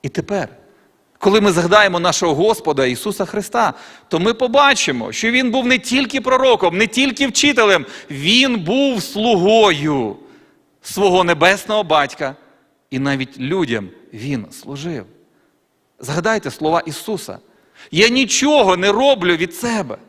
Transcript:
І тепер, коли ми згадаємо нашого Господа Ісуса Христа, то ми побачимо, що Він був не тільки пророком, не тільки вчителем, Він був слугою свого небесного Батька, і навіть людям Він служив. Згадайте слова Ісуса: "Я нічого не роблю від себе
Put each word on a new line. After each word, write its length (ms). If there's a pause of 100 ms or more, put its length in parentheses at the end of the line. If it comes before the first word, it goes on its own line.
І 80
тепер, 400 (680)
коли 240
ми 100
згадаємо 480
нашого 360
Господа 500
Ісуса 400
Христа, 480 (340)
то 120
ми 140
побачимо, 760
що 200
Він 200
був 160
не 120
тільки 420
пророком, 560
не 100
тільки 400
вчителем, 580 (260)
Він 480
був 440
слугою 1120 (680)
свого 420
небесного 600
Батька, 520 (540)
і 100
навіть 400
людям 500 (240)
Він 380
служив. 540 (960)
Згадайте 520
слова 340
Ісуса: 540 (520)
"Я 180
нічого 680
не 140
роблю 440
від 200
себе 420 (100)